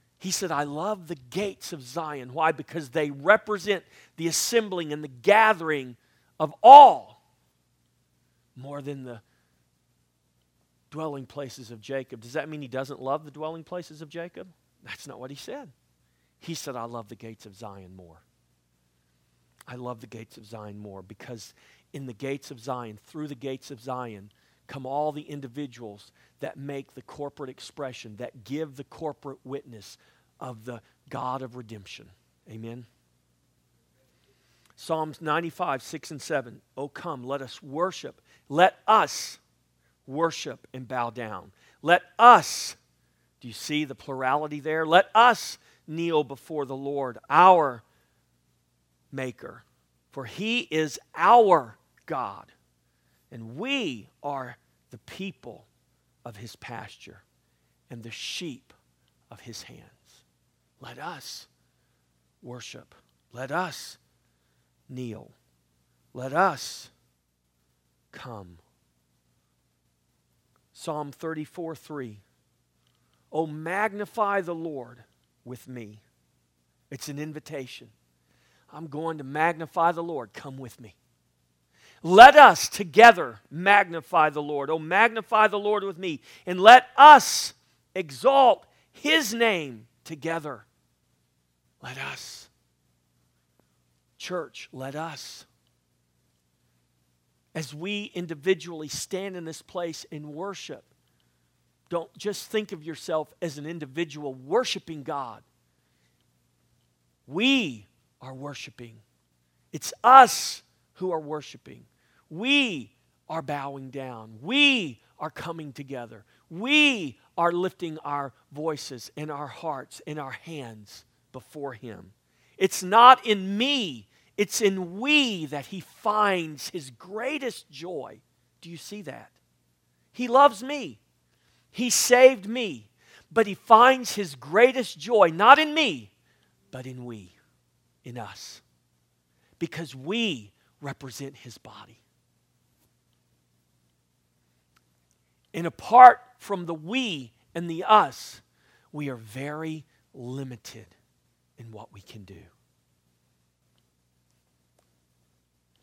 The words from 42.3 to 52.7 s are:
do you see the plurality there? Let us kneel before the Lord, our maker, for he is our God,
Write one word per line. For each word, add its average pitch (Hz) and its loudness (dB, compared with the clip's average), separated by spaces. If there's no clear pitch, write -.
do 123 -20
you 113 -16
see 151 -4
the 135 -10
plurality 147 -4
there? 156 -4
Let 165 4
us 233 4
kneel 160 -2
before 139 -10
the 131 -10
Lord, 139 -8
our 156 6
maker, 127 -12
for 135 -12
he 220 -6
is 156 -4
our 175 4
God, 120 -10